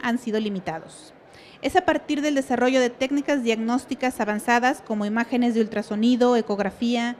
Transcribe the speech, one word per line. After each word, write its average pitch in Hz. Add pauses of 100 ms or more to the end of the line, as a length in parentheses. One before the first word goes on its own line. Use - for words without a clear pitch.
han 240
sido 220
limitados. 185 (480)
Es 277
a 370
partir 302
del 294
desarrollo 262
de 247
técnicas 277
diagnósticas 233
avanzadas 240
como 214
imágenes 233
de 226
ultrasonido, 226
ecografía 233